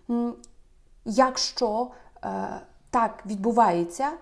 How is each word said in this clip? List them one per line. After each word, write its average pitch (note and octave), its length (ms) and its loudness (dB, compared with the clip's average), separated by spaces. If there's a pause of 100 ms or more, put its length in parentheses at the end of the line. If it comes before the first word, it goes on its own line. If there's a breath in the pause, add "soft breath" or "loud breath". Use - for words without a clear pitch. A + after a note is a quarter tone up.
м, A#3+ 240 -2 (720)
якщо, B3 840 0 (320 loud breath)
е, - 380 -6 (280)
так A3+ 360 0
відбувається, G3+ 840 2 (120)